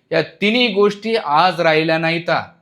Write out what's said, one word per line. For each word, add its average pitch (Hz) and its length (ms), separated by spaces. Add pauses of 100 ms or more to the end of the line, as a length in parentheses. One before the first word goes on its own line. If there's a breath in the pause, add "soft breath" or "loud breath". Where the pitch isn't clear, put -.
(120)
या 160 100
तिन्ही 226 460
गोष्टी 208 480
आज 165 440
राहिल्या 160 380
नाहीत. 165 320 (320)